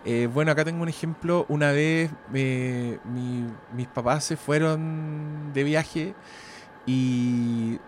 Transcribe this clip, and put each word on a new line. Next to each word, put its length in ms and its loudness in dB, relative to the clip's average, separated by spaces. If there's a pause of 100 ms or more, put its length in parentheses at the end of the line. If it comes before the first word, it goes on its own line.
eh, 280 2
"Bueno, 200 4
acá 120 4
tengo 180 -2
un 80 0
ejemplo, 580 0
una 240 4
vez, 380 4 (240)
eh, 720 0
mi, 420 -4 (280)
mis 140 -4
papás 360 0
se 120 -4
fueron 1160 -2
de 100 2
viaje 500 0 (720)
y 1000 2